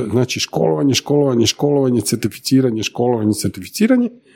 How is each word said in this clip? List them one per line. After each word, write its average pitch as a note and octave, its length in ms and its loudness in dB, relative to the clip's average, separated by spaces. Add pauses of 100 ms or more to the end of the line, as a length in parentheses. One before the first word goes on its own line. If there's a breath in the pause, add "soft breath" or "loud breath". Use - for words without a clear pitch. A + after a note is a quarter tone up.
(100)
znači, A#2+ 300 0
školovanje, D3+ 540 0
školovanje, C3+ 520 2
školovanje, C3+ 540 0
certificiranje, A#2 840 0
školovanje, A2+ 500 0
certificiranje, A3 800 0 (260 soft breath)